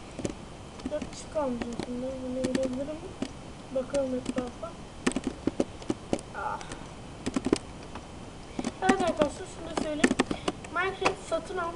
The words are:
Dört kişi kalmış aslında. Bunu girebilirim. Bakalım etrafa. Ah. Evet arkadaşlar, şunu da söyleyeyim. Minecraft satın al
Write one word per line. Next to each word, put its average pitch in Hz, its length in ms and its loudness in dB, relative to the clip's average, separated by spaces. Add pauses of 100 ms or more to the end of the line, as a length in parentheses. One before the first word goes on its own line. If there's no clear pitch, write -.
(920)
Dört 294 220 -2
kişi - 220 -10
kalmış 254 280 2
aslında. 247 440 -2 (160)
Bunu 254 200 0
girebilirim. 262 560 2 (760)
Bakalım 262 400 4
etrafa. 247 560 -2 (1700)
Ah. 202 220 0 (2250)
Evet 381 200 8
arkadaşlar, - 440 4
şunu 330 300 -6
da - 60 2
söyleyeyim. 302 340 4 (580)
Minecraft 370 540 2
satın 339 300 2
al 339 180 2